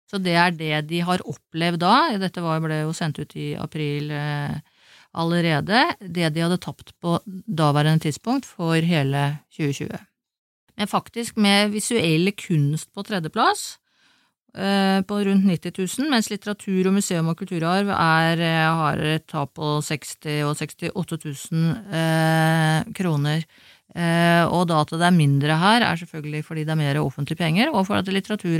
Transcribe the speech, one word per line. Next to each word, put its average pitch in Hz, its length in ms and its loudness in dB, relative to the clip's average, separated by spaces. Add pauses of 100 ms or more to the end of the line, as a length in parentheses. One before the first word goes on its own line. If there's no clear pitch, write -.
(100)
Så 202 100 -6
det 180 140 0
er 175 160 4
det 156 400 -2
de 170 160 -2
har 180 160 0
opplevd 165 560 -4
da. 180 160 4 (240)
Dette 185 240 -4
var, 160 180 -2
ble 156 220 -2
jo 156 100 -2
sendt 156 300 -4
ut 147 160 -12
i 147 160 -6
april, 147 560 -6
eh, 147 480 -4 (560)
allerede. 165 640 0 (220)
Det 170 320 -2
de 160 80 -2
hadde 170 160 0
tapt - 380 -10 (100)
på 170 140 0 (260)
daværende 156 560 2
tidspunkt 226 480 -4
for 165 320 -4
hele 143 640 0 (100)
tjue 143 240 -2
tjue. - 220 -8 (800)
Men 208 100 -4
faktisk - 480 -6
med 202 380 4
visuelle 185 580 2
kunst 151 640 -2
på 202 80 -10
tredjeplass, 220 720 -2 (800)
eh, 196 480 2
på 208 220 -4
rundt 196 200 4
nitti 175 280 0
tusen, 190 380 -4
mens 226 220 0
litteratur 196 560 -2
og 190 80 4
museum 175 320 0
og 165 120 -2
kulturarv 185 520 -2
er, 165 480 2
eh, 160 400 2
har 156 240 -2 (120)
et 156 120 -6
tap 147 260 -6
på 151 280 -2
seksti 151 640 -6
og 147 80 -2
sekstiåtte 165 640 -8
tusen, 160 560 -2 (160)
eh, 160 1000 2
kroner. 156 520 -2 (500)
Eh, 170 540 4
og 175 200 2
da 165 120 2
at 151 80 0
det 165 160 -2
er 180 80 6
mindre 143 480 4
her, 214 240 6
er 170 160 0
selvfølgelig 151 460 -10
fordi 160 180 -6
det 156 80 -4
er 160 80 2
mer 143 160 2
offentlige 147 400 -2
penger, 175 380 2
og 196 120 2
for 202 100 -2
at 190 120 0
litteratur 190 520 -2